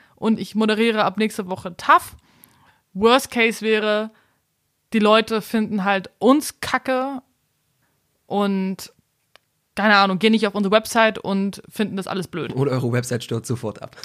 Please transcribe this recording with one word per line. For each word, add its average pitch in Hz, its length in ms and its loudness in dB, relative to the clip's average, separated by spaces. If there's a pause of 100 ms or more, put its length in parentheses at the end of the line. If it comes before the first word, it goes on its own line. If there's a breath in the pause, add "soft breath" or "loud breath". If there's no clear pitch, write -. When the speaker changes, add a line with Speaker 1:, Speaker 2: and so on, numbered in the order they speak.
(160 soft breath)
Speaker 1:
und 220 240 0
ich - 160 -10
moderiere 220 480 2
ab 190 140 -2
nächste 214 300 -2
Woche 185 280 -10
tough. - 400 2 (800 soft breath)
Worst 233 360 2
Case 233 340 0
wäre, 214 460 0 (840)
die 220 60 0
Leute 220 420 4
finden 214 440 -2
halt 196 340 -2
uns 269 420 2
kacke 262 600 -4 (1040)
und, 196 680 -4 (800)
keine 208 220 4
Ahnung, 190 240 2
gehen 220 120 4
nicht 220 140 2
auf 196 80 -4
unsere 202 180 0
Website 220 460 2
und 196 500 -4
finden 202 280 -6
das 98 100 -8
alles 185 220 -6
blöd. 151 260 -8
Speaker 2:
Oder 135 160 0
eure 123 220 -2
Website 120 320 -2
stürzt 113 240 -6
sofort 117 340 -6
ab. - 220 -16